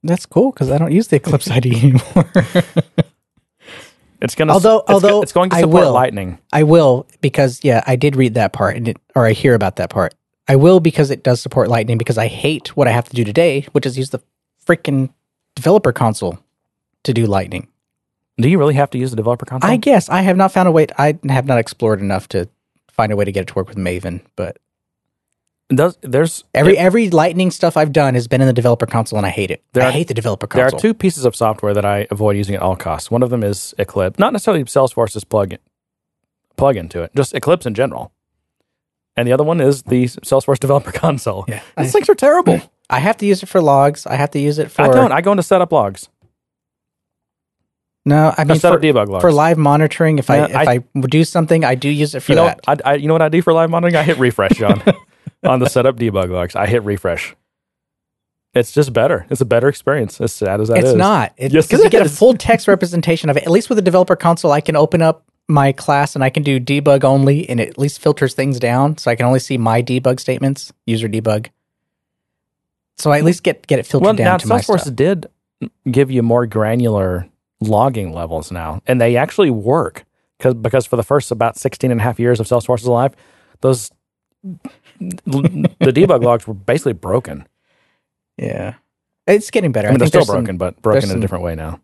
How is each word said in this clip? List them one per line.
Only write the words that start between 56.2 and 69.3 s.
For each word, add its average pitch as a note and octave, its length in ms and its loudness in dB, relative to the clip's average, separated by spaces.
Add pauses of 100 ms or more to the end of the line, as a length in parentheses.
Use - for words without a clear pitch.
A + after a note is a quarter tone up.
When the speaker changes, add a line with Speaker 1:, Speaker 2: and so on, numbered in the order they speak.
Speaker 2:
logs. F2+ 260 -6
I G#2 120 -2
hit A#2 160 0
refresh. G2+ 520 -6 (1160)
It's B2 180 0
just C3+ 220 -2
better. B2 380 0
It's C3+ 100 -4
a B2 40 2
better A#2 220 2
experience, C#3 540 -4
as A#2 100 -2
sad G2+ 300 -4
as A2 60 -2
that A2+ 100 2
Speaker 1:
It's B2 120 2
Speaker 2:
is. A#2+ 60 4
Speaker 1:
not. F#3 400 0
It, C3 160 -6
Speaker 2:
Yes, D#3 160 4
Speaker 1:
'cause C4 120 2
Speaker 2:
it A4 60 6
Speaker 1:
you - 40 4
get G#3 140 4
a - 20 2
Speaker 2:
is. D3 120 -4
Speaker 1:
full B3 180 6
text - 320 0
representation F3 640 0
of C#3 60 0
it. - 60 -2
At E3 60 -6
least G3 200 2
with A3 80 2
the G#3 40 2
developer F3+ 340 2
console, E3+ 360 0
I D3 100 2
can D#3 140 -4
open D3+ 260 2
up D#3+ 220 0 (240)
my C#3 240 2
class C#3+ 420 -2
and C3+ 100 -2
I C3 60 2
can D3 140 -4
do C3+ 160 0
debug C#3 440 2
only, C#3 460 2
and A#2+ 100 -2
it A2 100 -2
at - 100 -16
least C#3+ 220 -4
filters D3 340 0
things C3+ 240 -4
down, B2+ 400 0
so - 100 -2
I A#2 60 0
can A#2+ 100 -2
only C3 140 2